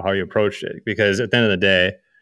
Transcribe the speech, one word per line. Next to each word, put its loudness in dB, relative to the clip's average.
how 0
you -2
approached -2
it, -10
because 0
at -4
the 2
end 4
of 2
the 0
day, 2